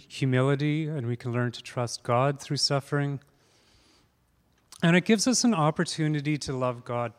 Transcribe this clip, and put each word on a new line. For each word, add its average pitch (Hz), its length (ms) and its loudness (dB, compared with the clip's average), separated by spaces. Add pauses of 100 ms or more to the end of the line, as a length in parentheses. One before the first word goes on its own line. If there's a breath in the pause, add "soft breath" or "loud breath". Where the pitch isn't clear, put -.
humility, 139 760 0
and 147 200 -6
we 120 80 -2
can 120 160 -8
learn 120 220 -2
to - 100 -16
trust - 400 -6
God 135 380 2
through 147 160 -4
suffering. 143 640 -2 (1600 soft breath)
And 170 140 6
it 180 80 2
gives 220 200 4
us 247 200 2
an 233 80 4
opportunity 151 840 0
to 143 120 -8
love 127 320 -2
God 120 360 -4